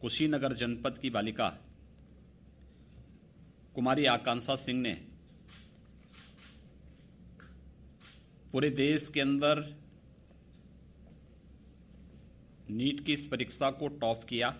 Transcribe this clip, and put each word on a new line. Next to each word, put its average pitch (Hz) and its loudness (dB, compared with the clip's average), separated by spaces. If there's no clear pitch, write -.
कुशीनगर 139 2
जनपद 120 -2
की 135 -4
बालिका 110 0
कुमारी 131 2
आकांक्षा 123 2
सिंह 127 -2
ने 117 -2
पूरे 135 4
देश 143 2
के 147 -2
अंदर 143 4
नीट 139 0
की 151 2
इस 143 -2
परीक्षा 127 0
को 143 -4
टॉप 113 0
किया। 120 0